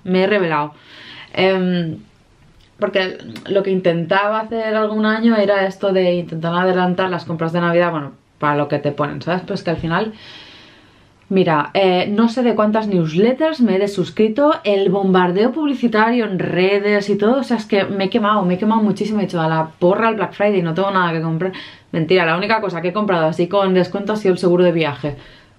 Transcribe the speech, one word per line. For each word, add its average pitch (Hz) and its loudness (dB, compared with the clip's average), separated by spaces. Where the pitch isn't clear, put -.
me 185 2
he 196 2
revelado. 165 0
Em, 180 0
porque 190 -2
lo 196 0
que 190 -2
intentaba 190 0
hacer 220 -4
algún 214 0
año 220 2
era 196 2
esto 190 -2
de 185 2
intentar 170 -4
adelantar 180 2
las 175 -6
compras 165 -4
de 175 0
Navidad, 170 2
bueno, 143 -6
para 147 0
lo 147 -2
que 147 -2
te 143 -2
ponen, 147 -4
¿sabes? 180 -4
Pero 202 -6
es 180 -8
que 175 -2
al 160 -2
final, 185 -4
mira, 175 2
eh, 185 2
no 226 2
sé 254 -2
de 240 2
cuántas 214 0
newsletters 208 0
me 208 2
he 190 2
desuscrito, 214 0
el 196 2
bombardeo 185 2
publicitario 240 0
en 190 -4
redes 202 0
y 202 2
todo, 226 2
o - -4
sea, 240 -2
es 220 -8
que 196 0
me 190 -2
he 190 -2
quemado, 208 0
me 180 0
he 180 0
quemado 214 0
muchísimo, 214 0
he 190 0
dicho, 175 -2
"A 160 0
la 160 -2
porra 202 2
el 220 0
Black 185 -4
Friday, 202 0
no 165 -2
tengo 190 0
nada 180 0
que 160 -2
comprar". 165 -2
Mentira, 170 2
la 165 2
única 208 -2
cosa 170 -6
que 175 -2
he 175 -4
comprado 165 0
así 170 -2
con 196 2
descuento 196 0
ha - -4
sido 196 0
el 175 -6
seguro 175 2
de 175 4
viaje. 147 -2